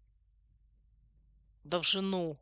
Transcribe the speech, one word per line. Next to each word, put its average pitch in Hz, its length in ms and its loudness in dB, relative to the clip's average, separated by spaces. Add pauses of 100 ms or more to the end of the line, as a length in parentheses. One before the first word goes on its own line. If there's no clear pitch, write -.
(1600)
довжину 175 760 0